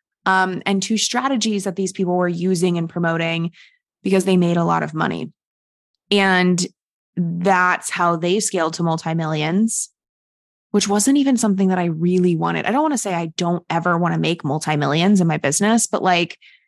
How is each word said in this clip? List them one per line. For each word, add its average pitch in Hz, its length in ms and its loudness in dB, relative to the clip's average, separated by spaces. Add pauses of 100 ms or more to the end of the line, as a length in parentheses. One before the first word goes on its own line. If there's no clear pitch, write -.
(260)
um, 185 400 0
and 196 160 0
two 220 160 -2
strategies 226 680 -2
that 185 120 -6
these 190 160 -4
people 180 240 -2
were 180 120 2
using 175 500 0
and 165 100 -4
promoting 165 640 -2 (500)
because 190 220 2
they 190 120 2
made 175 200 4
a 170 80 2
lot 165 180 0
of 156 120 -6
money. 156 380 -4 (800)
And 180 540 2 (520)
that's 180 760 0
how 175 260 0
they 175 240 0
scaled 165 340 -2
to - 80 -4
multi-millions, 165 1080 -2 (800)
which 202 180 0
wasn't 208 300 2
even 269 180 2
something 196 320 2
that 185 100 0
I 175 80 0
really 175 500 2
wanted. 165 300 -2
I - 40 -2
don't 262 120 0
wanna 302 160 -2
say 196 160 -6
I 170 120 -4 (100)
don't 175 340 -2
ever 170 280 0
wanna 165 200 0
make 165 260 -2
multi-millions 156 760 2
in 175 60 4
my 156 100 0
business, 202 500 0
but, - 160 -4
like, 175 360 0 (300)